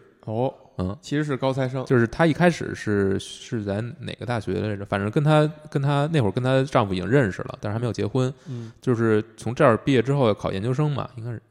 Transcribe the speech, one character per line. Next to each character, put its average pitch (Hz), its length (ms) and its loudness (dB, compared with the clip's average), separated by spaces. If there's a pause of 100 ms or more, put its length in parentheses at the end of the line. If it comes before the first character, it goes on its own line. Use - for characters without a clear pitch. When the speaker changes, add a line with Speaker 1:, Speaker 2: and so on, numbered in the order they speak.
(240)
Speaker 1:
哦。 117 280 -4 (260)
Speaker 2:
嗯。 92 220 -4
Speaker 1:
其 - 160 -6
实 151 80 0
是 143 140 -4
高 135 140 -2
材 131 140 -2
生。 127 200 -6
Speaker 2:
就 131 120 4
是 117 80 6
他 165 200 2
一 151 80 4
开 175 160 4
始 - 240 -4
是， 98 440 0
是 - 460 -8
在 101 160 -2 (180)
哪 107 180 -8
个 98 100 -12
大 120 120 -2
学 101 220 -4
来 104 160 -4
着？ 98 80 -10
反 101 160 -2
正 104 100 -2
跟 147 140 2
他， 151 260 4 (200)
跟 147 100 -2
他， 143 320 2
那 156 80 2
会 107 80 2
儿 - 20 0
跟 120 140 -2
他 131 200 4
丈 127 220 2
夫 95 60 -2
已 92 60 0
经 90 100 -2
认 117 240 4
识 - 100 -8
了， - 200 -12
但 104 80 -4
是 - 20 -4
还 110 60 -4
没 120 80 -4
有 110 60 -2
结 101 140 -4
婚。 127 260 0 (140)
Speaker 1:
嗯。 117 240 -10 (100)
Speaker 2:
就 127 140 0
是 110 300 4 (140)
从 117 160 -6
这 156 100 4
儿 120 140 6
毕 - 140 0
业 120 100 4
之 131 100 -2
后 139 140 2
要 104 80 4
考 87 180 -4
研 95 100 -6
究 127 120 -2
生 151 160 0
嘛， 113 260 -4
应 113 80 -12
该 117 60 -8
是， 110 100 -10 (100)